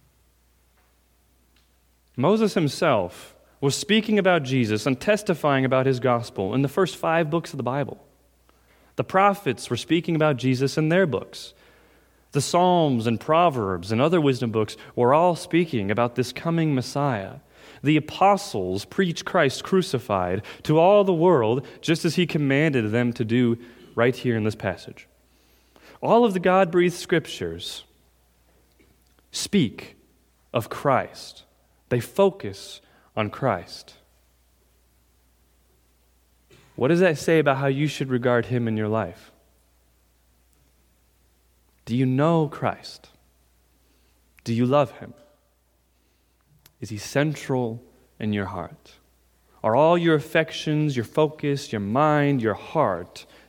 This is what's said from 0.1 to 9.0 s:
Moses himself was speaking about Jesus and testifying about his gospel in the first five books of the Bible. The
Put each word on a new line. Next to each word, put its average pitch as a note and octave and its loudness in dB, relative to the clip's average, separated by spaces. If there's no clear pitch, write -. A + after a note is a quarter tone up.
Moses G3 2
himself C3+ 0
was C#3 0
speaking G#3+ 0
about F3 2
Jesus A#2+ -2
and C3 0
testifying C#3+ 0
about C3 2
his C3 0
gospel A#2 -2
in C3+ 2
the C#3 0
first F#3 -2
five E3 0
books D#3+ -4
of C#3+ -8
the B2 -6
Bible. C3 -6
The B2 -2